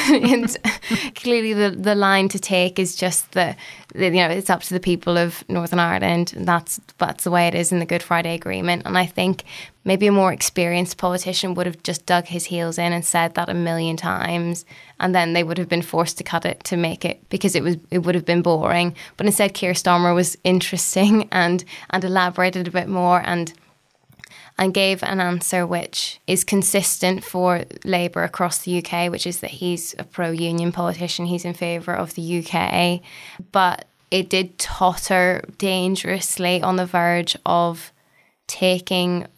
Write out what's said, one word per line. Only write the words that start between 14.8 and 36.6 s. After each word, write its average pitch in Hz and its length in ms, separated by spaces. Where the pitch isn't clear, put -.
and 185 160
then 170 160
they 170 140
would 165 120
have 180 120
been 170 120
forced 165 360
to - 80
cut 170 180
it - 220
to 185 100
make 170 300
it, - 240
because 190 260
it 143 80
was, 165 140
it 180 100
would 180 160
have 160 100
been 175 160
boring. 170 520
But 208 120
instead, 202 260
Keir 185 180
Starmer 175 420
was 175 300
interesting 185 840
<laughs> - 20
and, 180 320
and 185 120
elaborated 185 640
a 170 40
bit 180 180
more 180 340
and, 170 300
and 190 160
gave 190 300
an 196 180
answer 175 460
which - 600
is 185 160
consistent 190 800
for 180 420
Labour 175 400
across 175 360
the - 100
U 175 140
K, 175 260
which - 160
is 175 140
that - 100
he's 175 480
a 175 60
pro-union 170 680
politician, 175 540
he's 175 180
in 175 120
favour 170 360
of 175 220
the 170 80
U 170 220
K. 175 580
But 185 340
it 185 180
did 185 300
totter 180 840
dangerously 185 1040